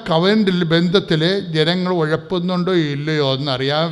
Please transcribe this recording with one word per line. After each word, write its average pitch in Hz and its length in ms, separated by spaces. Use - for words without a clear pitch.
കവനന്റിൽ, 190 480
ബന്ധത്തിൽ 175 480
ജനങ്ങൾ 180 360
ഉഴപ്പുന്നുണ്ടോ 175 720
ഇല്ലയോ 147 420
എന്നറിയാൻ 139 540